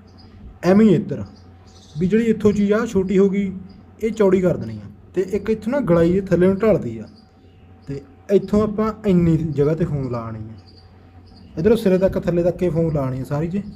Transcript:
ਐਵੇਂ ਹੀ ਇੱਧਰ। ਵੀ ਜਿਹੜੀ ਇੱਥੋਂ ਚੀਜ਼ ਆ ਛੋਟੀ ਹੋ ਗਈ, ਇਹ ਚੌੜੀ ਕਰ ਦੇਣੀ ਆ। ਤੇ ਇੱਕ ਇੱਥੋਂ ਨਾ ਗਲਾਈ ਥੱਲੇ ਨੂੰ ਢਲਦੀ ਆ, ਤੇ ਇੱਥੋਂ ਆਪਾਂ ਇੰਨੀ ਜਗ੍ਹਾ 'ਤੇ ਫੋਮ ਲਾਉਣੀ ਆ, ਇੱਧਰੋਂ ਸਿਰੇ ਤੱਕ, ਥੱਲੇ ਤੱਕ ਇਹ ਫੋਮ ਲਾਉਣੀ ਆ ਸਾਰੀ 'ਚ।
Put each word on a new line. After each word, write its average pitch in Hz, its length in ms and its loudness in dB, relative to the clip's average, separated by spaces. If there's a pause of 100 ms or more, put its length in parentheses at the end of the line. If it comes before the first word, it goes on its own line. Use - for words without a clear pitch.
(640)
ਐਵੇਂ 196 240 6
ਹੀ 180 60 6
ਇੱਧਰ। - 300 -4 (760)
ਵੀ 180 80 -2
ਜਿਹੜੀ 220 180 2
ਇੱਥੋਂ 214 280 2
ਚੀਜ਼ 202 200 2
ਆ 220 140 0
ਛੋਟੀ 190 320 0
ਹੋ 196 100 6
ਗਈ, 196 240 -2 (500)
ਇਹ 226 80 -2
ਚੌੜੀ 196 300 2
ਕਰ 170 160 0
ਦੇਣੀ 113 200 -10
ਆ। - 140 -16 (240)
ਤੇ 185 160 -2
ਇੱਕ 208 200 -4
ਇੱਥੋਂ 214 220 -2
ਨਾ 285 80 0
ਗਲਾਈ 175 400 2
ਥੱਲੇ 180 260 2
ਨੂੰ 190 120 2
ਢਲਦੀ 156 400 0
ਆ, 104 100 -14 (800)
ਤੇ 139 120 -8 (320)
ਇੱਥੋਂ 202 300 2
ਆਪਾਂ 214 300 -2 (160)
ਇੰਨੀ 170 280 4
ਜਗ੍ਹਾ 151 380 0
'ਤੇ 165 100 -2
ਫੋਮ 139 260 -6
ਲਾਉਣੀ 113 300 -10
ਆ, 107 380 -18 (800)
ਇੱਧਰੋਂ 214 180 4
ਸਿਰੇ 185 220 2
ਤੱਕ, 185 200 0
ਥੱਲੇ 175 240 0
ਤੱਕ 175 200 -2
ਇਹ 180 80 0
ਫੋਮ 160 220 -2
ਲਾਉਣੀ 131 280 -4
ਆ 127 40 -8
ਸਾਰੀ 147 240 -4
'ਚ। 196 140 -6 (140)